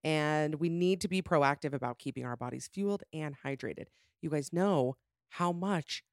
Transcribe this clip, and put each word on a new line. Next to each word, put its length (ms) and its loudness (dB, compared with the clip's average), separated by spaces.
and 520 2
we 140 0
need 320 2
to 60 -2
be 160 0
proactive 500 2
about 240 -4
keeping 260 -8
our 140 -4
bodies 340 -8
fueled 300 -2
and 320 -6
hydrated. 420 -6
You 80 -4
guys 240 -2
know 420 4
how 220 0
much 600 -2